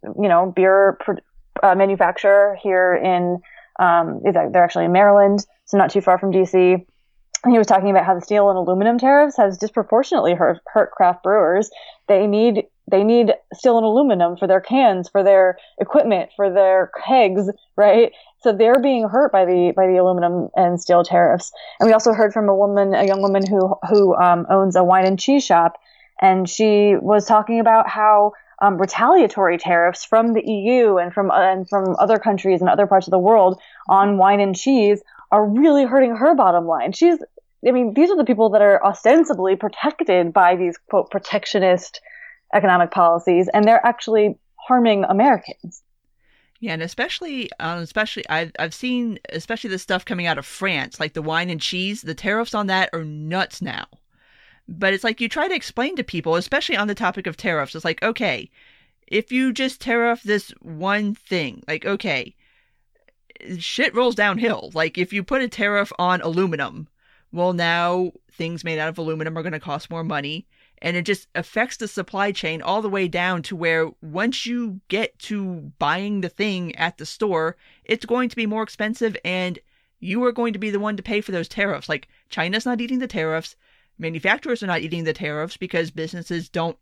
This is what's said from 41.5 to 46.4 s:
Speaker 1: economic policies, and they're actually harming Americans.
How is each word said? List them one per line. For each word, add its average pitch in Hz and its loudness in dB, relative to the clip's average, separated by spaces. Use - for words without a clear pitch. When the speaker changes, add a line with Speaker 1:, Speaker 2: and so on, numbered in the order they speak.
Speaker 1:
economic 180 2
policies, 175 2
and 208 2
they're 226 4
actually 220 0
harming 233 0
Americans. 202 -2